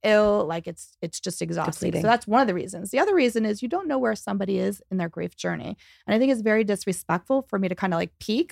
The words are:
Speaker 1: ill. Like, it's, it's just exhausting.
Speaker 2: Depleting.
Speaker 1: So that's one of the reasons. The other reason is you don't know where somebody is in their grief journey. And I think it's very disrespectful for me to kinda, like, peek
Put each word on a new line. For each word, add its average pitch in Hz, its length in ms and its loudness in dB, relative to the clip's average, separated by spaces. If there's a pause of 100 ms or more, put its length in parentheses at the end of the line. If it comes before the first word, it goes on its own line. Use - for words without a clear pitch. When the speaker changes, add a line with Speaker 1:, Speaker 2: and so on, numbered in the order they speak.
Speaker 1:
ill. 208 440 4
Like, 165 200 -6
it's, - 340 -14
it's 170 200 -8
just 180 200 -8
exhausting. 170 500 -4
Speaker 2:
Depleting. 160 120 -2
Speaker 1:
So 208 60 2
that's 233 180 2
one 220 140 4
of 262 80 4
the 190 40 2
reasons. 180 380 -6
The 247 80 0
other 392 160 4
reason 240 300 2
is 214 180 -2
you 247 60 -4
don't 359 180 -4
know 277 120 -2
where 226 180 0
somebody 196 420 -2
is 196 320 -2
in 190 60 -2
their 175 120 -2
grief 170 280 -8
journey. - 400 -6 (280)
And - 80 -2
I 220 60 4
think 269 140 4
it's 233 80 0
very 220 240 4
disrespectful 196 760 -2
for - 140 -6
me 190 120 0
to 180 80 -4
kinda, 180 200 0
like, 170 220 -4
peek 254 340 -2